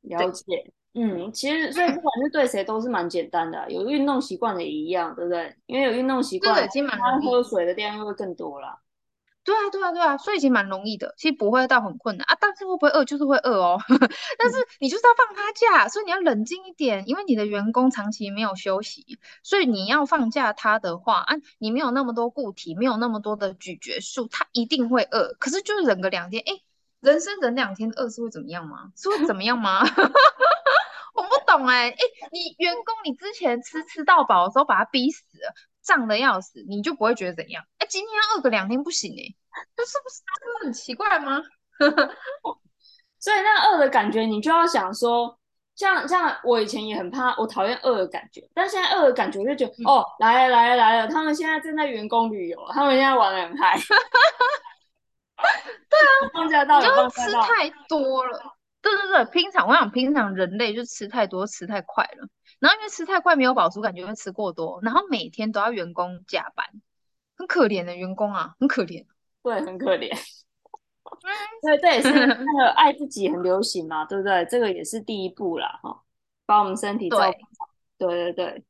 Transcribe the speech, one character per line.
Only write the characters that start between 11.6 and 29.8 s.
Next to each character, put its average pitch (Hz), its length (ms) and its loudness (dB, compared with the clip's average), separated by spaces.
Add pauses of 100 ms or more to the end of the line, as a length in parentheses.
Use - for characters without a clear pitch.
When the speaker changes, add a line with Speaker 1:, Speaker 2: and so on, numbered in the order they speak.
Speaker 2:
到 254 120 6
很 208 180 -8
困 208 180 -6
难 - 120 -10
啊。 - 120 4
但 415 160 0
是 392 100 -10
会 370 100 -2
不 - 20 -6
会 294 100 4
饿？ 285 160 4
就 294 120 -6
是 285 80 -2
会 277 120 4
饿 226 260 2
哦。 180 240 2
<laughs> 254 300 4 (240)
但 480 100 4
是 494 60 -4 (240)
你 269 80 -2
就 370 100 -2
是 466 80 -8
要 466 80 8
放 453 220 2
他 415 160 -6
假， 381 340 4
Speaker 1:
嗯。 - 20 -6
Speaker 2:
所 415 140 -6
以 - 20 -6
你 359 60 -6
要 370 80 -2
冷 254 260 0
静 359 200 -10
一 370 80 -20
点， 208 360 -4
因 262 60 -2
为 392 80 -4
你 320 140 0
的 208 100 -2
员 208 240 -2
工 254 180 2
长 214 220 -4
期 214 220 -10
没 202 80 -8
有 202 160 -4
休 196 260 -4
息， - 380 -18 (240)
所 392 160 2
以 359 40 2
你 202 220 0
要 277 180 2
放 269 280 0
假 262 200 0
他 214 280 0
的 175 180 -6
话， 185 200 0
啊， - 180 -2 (220)
你 214 120 -4
没 240 80 -2
有 277 140 -2
那 269 100 0
么 240 100 -4
多 233 160 -2
固 240 220 -8
体， 165 240 -14
没 214 120 -2
有 233 100 0
那 240 120 -2
么 214 120 -4
多 214 160 -4
的 196 180 -4
咀 185 220 -14
嚼 - 240 -10
素， 226 260 -8
他 - 240 -6
一 233 160 -4
定 247 220 -2
会 240 160 2
饿。 - 340 -2
可 - 100 -4
是 359 140 -4
就 415 160 -2
是 359 60 0
忍 202 160 2
个 190 100 -2
两 180 180 -6
天， 220 140 -8
诶， 392 220 -10 (340)
人 294 220 4
生 403 200 -8
忍 240 140 0
两 233 180 -2
天 220 180 -6
饿 240 180 -6
是 226 140 -12
会 233 60 -8
怎 160 140 -14
么 143 60 -14
样 165 180 -12
吗？ 190 300 -18
是 - 140 -8
会 359 160 0
怎 214 100 0
么 190 80 -8
样 240 120 0
吗？ 196 260 0